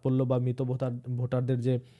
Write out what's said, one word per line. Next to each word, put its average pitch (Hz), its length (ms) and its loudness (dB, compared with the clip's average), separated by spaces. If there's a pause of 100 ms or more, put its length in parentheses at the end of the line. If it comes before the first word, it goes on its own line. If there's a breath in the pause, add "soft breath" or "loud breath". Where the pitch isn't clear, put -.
পড়লো 131 220 2
বা 127 140 2
মৃত 123 240 0
ভোটার, 127 300 -2
ভোটারদের 123 680 -2
যে, 123 180 2 (220 loud breath)